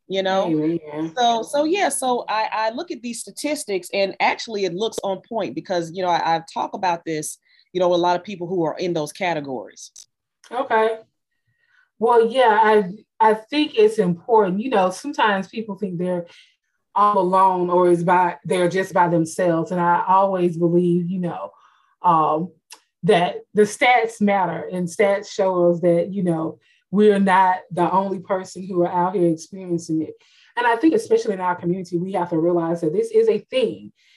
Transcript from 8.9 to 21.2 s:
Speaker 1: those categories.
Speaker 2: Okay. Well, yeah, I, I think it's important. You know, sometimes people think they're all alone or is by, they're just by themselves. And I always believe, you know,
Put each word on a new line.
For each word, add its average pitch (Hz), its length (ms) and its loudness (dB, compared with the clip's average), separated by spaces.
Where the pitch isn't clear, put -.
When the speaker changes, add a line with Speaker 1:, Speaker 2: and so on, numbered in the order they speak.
Speaker 1:
those 151 180 -4
categories. 139 800 -8
Speaker 2:
Okay. 226 500 0
Well, 233 260 6
yeah, 220 340 4
I, 214 320 4
I 220 160 6
think 294 420 -2
it's 214 220 4
important. 196 640 2
You 262 100 -4
know, 190 180 4
sometimes 202 580 -2
people 208 300 -10
think 180 220 -6
they're 180 260 -4
all 202 240 4
alone 185 500 2
or 180 180 4
is 175 160 4
by, 180 400 2
they're 175 240 0
just 180 280 -4
by 175 140 2
themselves. 165 600 0
And 180 100 -2
I 175 280 2
always 185 500 2
believe, 175 500 2
you 185 120 -6
know, 175 320 -8